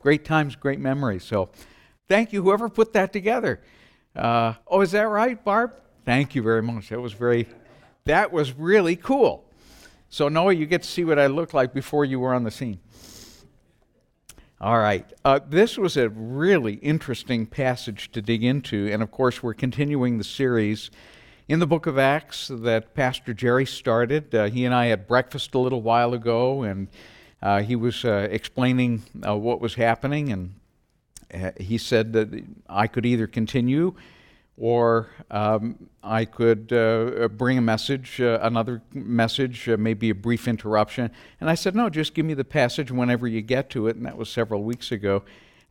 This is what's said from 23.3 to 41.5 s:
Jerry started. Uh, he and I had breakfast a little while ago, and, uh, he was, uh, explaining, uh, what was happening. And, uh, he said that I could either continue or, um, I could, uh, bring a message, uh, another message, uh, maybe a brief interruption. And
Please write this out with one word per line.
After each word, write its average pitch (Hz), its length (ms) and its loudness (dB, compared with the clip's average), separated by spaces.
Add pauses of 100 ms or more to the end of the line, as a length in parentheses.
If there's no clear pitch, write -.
Jerry 127 320 2
started. 120 680 0
Uh, 107 120 4
he 123 180 -2
and 123 100 2
I 120 120 4
had 104 200 0
breakfast 127 480 -2
a 135 40 4
little 127 240 0
while 120 320 2
ago, 120 480 0
and, 98 260 -6 (540)
uh, 101 180 2
he 113 160 -2
was, 117 260 -2
uh, 104 280 0
explaining, 123 720 0 (260)
uh, 104 80 0
what 110 240 -2
was 117 140 -4
happening. 135 580 0
And, 95 220 -6 (800)
uh, 92 160 -6 (100)
he 95 160 -4
said 113 380 0
that 110 280 -2 (240)
I 101 200 0
could 113 180 -4
either 120 220 2
continue 127 680 0 (640)
or, 117 500 2 (220)
um, 107 600 -2 (120)
I 110 220 0
could, 113 480 2
uh, 113 560 2
bring 123 300 0
a - 20 2
message, 127 600 -2
uh, 117 180 2
another 113 400 -2 (140)
message, 120 720 -2
uh, 113 80 2
maybe 110 320 0
a 107 60 0
brief 117 340 -2
interruption. 107 640 0 (280)
And 156 120 -2